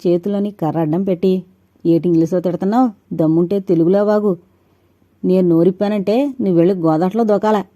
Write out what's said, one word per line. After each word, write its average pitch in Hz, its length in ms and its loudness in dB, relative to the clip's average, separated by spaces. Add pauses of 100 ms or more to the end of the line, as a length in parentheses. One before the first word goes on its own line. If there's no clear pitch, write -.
చేతిలోని 202 440 -2
కర్ర 160 280 -4
అడ్డం 165 240 -2
పెట్టి, 185 400 -2 (420)
ఏటి 170 240 2
ఇంగ్లీష్లో 165 300 0
తిడుతున్నావ్? 190 520 -2 (220)
దమ్ముంటే 170 460 0
తెలుగులో 190 460 2
వాగు. 208 320 0 (880)
నేను 185 220 2
నోరిప్పానంటే 202 800 0 (140)
నువ్వు 196 120 0
వెళ్ళి 170 200 4
గోదాట్లో 180 500 0
దూకాల, 208 400 0 (120)